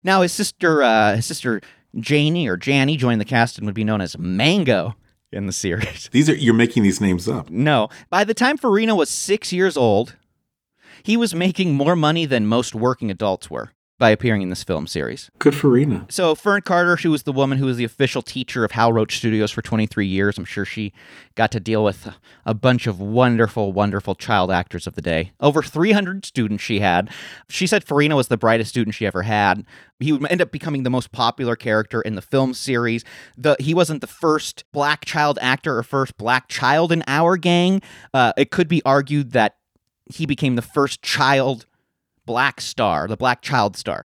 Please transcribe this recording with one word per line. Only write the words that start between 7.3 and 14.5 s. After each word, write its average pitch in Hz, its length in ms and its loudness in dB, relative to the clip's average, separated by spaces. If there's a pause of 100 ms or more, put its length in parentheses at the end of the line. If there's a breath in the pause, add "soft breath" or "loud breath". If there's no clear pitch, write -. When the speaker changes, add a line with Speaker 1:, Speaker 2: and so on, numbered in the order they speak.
Speaker 1:
No. 117 380 0 (220 loud breath)
By 196 160 0
the 220 80 -4
time 262 240 0
Farina 220 360 2
was 160 160 2
six - 440 -4
years 180 240 0
old, 117 400 2 (840 soft breath)
he 214 140 0
was 233 180 0
making 175 400 0
more 143 220 2
money 160 300 2
than 123 200 0
most 117 300 0
working 120 340 -2
adults 95 400 -4
were 60 220 -10 (280)
by 113 120 6
appearing 107 320 2
in 90 60 -4
this 90 140 -8